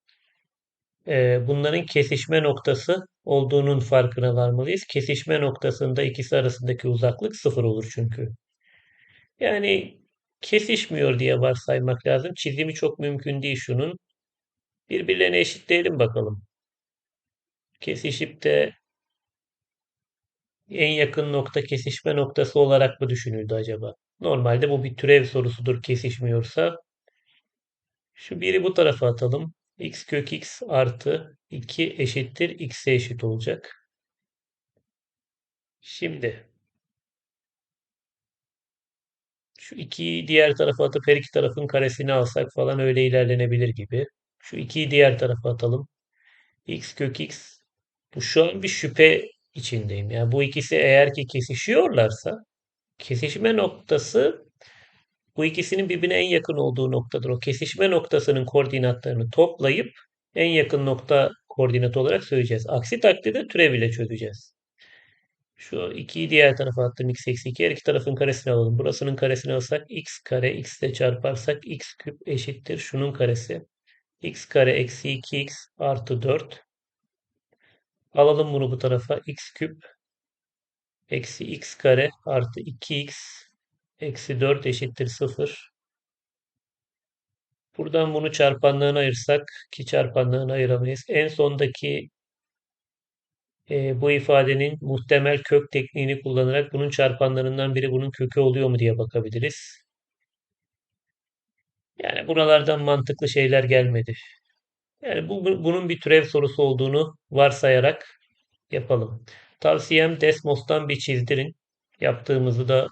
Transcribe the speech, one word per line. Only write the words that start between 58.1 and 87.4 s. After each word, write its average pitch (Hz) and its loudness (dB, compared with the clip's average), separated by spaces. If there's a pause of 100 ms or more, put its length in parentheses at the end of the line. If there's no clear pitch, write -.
koordinatlarını 127 0
toplayıp 165 2 (440)
en 165 2
yakın 147 2
nokta 135 2 (180)
koordinatı 123 0
olarak 170 0
söyleyeceğiz. 117 -2
Aksi 147 -4
takdirde 202 2
türev 156 2
ile 113 0
çözeceğiz. 110 -8 (1000)
Şu - -10
ikiyi 160 -8
diğer 147 8
tarafa 127 -2
attım. 127 -4
X 123 -6
eksi 123 -6
iki. 127 -4
Her 170 2
iki - -8
tarafın 139 -2
karesini 131 -2
alalım. 117 2
Burasının 139 -4
karesini 135 -2
alsak 139 -4
x 165 -12
kare, 127 -2
x - -10
ile 131 -2
çarparsak 131 -2
x - -12
küp 147 -12 (100)
eşittir 139 -6
şunun 139 -4
karesi. 120 -2 (580)
X - -12
kare 131 4
eksi 135 -4
iki 135 -6
x 139 -10 (240)
artı 123 -2
dört. - -4 (1500)
Alalım 147 4
bunu 135 -2
bu 127 -4
tarafa. 127 -2
X - -14
küp 160 -8 (1300)
eksi - -8
x - -14
kare 135 2 (160)
artı 123 -4
iki 143 -8
x 143 -10 (840)
eksi 135 -8
dört 139 2
eşittir 127 -4
sıfır. - -6 (2000)